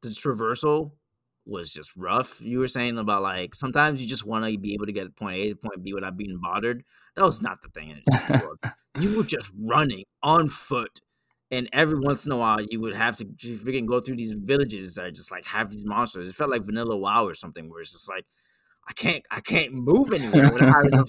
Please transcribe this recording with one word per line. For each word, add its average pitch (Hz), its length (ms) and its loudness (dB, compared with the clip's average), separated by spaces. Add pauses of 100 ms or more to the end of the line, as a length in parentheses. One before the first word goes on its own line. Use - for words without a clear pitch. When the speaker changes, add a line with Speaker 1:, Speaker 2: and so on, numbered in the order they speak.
Speaker 1:
the 117 80 -8
traversal 143 840 0 (540)
was 90 260 -8
just - 240 -12
rough. 95 460 -2
You 120 180 -2
were 131 80 0
saying 120 300 -2
about, 104 240 2
like, 92 340 -4
sometimes 139 440 0
you 123 80 -8
just 123 180 -4
wanna 110 320 -2
be 101 160 -6
able 101 120 -6
to 104 60 -6
get 98 120 -6
to 92 60 -14
point 95 280 -8
A 104 120 0
to 101 60 -8
point 98 280 -10
B 98 100 -8
without 95 220 -8
being 98 260 -8
bothered. 104 420 -4 (320)
That 190 80 2
was 160 180 2
not - 200 -8
the - 80 -20
thing 78 200 -16
in 73 100 -18 (280)
New 139 80 4
Speaker 2:
<laughs> 117 40 6
Speaker 1:
World. 80 180 -8 (360)
You 202 220 0
were 208 80 2
just - 340 -4
running 113 460 2 (180)
on 156 260 6
foot, - 520 -4 (500)
and 123 220 -4
every 151 280 4
once 139 260 2
in 147 60 -2
a 127 40 0
while, 110 260 4
you 110 180 -6
would 110 140 -4
have 113 220 0
to 117 80 -10
j-, 113 300 -12
freaking 117 320 -4
go 123 140 0
through 127 160 -8
these 113 160 -6
villages 104 640 -2
that 90 200 -8
just, - 160 -6
like, 92 140 -12
have 107 260 -2
these 104 120 -10
monsters. 104 440 -2
It 92 80 -12
felt 143 140 0
like 120 120 0
Vanilla 110 340 -4
wow 101 300 2
or 85 80 -6
something, 80 340 -12
where 82 120 -16
it's 80 120 -8
just - 160 -6
like, 95 180 -10 (640)
"I - 60 -14
can't, 165 360 -2
I 107 100 -6
can't 135 340 -2
move 147 380 4
anywhere 143 400 6
without 131 220 8
having 143 220 6
to 131 120 6